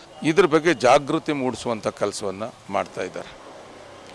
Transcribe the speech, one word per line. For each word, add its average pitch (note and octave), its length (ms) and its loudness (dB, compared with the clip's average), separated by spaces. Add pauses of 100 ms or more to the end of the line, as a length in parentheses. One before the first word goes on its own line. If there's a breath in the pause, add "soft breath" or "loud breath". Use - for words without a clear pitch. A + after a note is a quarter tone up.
(220 loud breath)
ಇದ್ರ E3 240 4
ಬಗ್ಗೆ D#3 280 4
ಜಾಗೃತಿ C#3+ 580 2
ಮೂಡಿಸುವಂಥ B2 560 -4
ಕೆಲಸವನ್ನು G#2 680 -6 (180)
ಮಾಡ್ತಾ G2 300 -4
ಇದ್ದಾರೆ. F2 300 -10 (840)